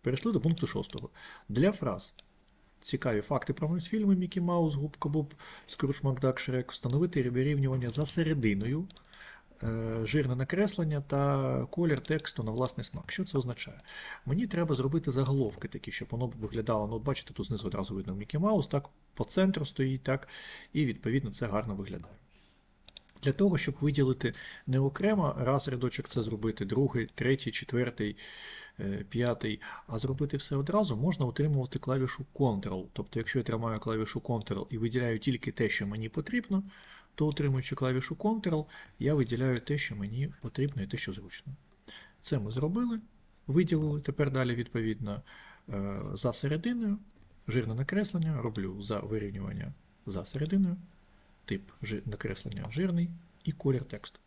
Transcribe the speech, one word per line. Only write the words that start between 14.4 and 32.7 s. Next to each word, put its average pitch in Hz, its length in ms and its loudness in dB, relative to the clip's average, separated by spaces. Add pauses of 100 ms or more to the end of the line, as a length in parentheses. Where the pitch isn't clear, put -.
треба 170 280 2
зробити 135 360 2
заголовки 131 560 2
такі, - 240 -8
щоб - 200 -6
воно 117 160 0
виглядало, 107 600 0
ну, 113 80 -2
от 113 80 -4
бачите, 135 300 -2
тут - 120 -4
знизу 104 220 -2
одразу 98 280 -2
видно 92 200 -4
Мікі 104 220 -4
Маус, 190 300 4
так, 139 220 0 (240)
по - 100 -4
центру 185 420 2
стоїть, 131 380 0
так, 135 240 0 (460)
і, 147 120 4
відповідно, 117 460 0
це 117 160 -2
гарно 107 280 0
виглядає. 95 400 -8 (1080)
Для 139 80 4
того, 175 260 4
щоб - 240 0
виділити 135 520 4 (340)
не 131 120 4
окремо 156 580 4
раз 131 300 2
рядочок 127 420 -2
це 117 140 0
зробити, 107 420 -2
другий, 117 500 2
третій, 123 360 2
четвертий, 117 680 -2 (640)
е, 98 300 -4
п'ятий, 113 520 0 (260)
а 113 120 -4
зробити 139 380 -2
все 143 180 -4
одразу, 147 420 2
можна 147 280 2
утримувати 135 540 0
клавішу 131 540 -2
Ctrl. 98 600 0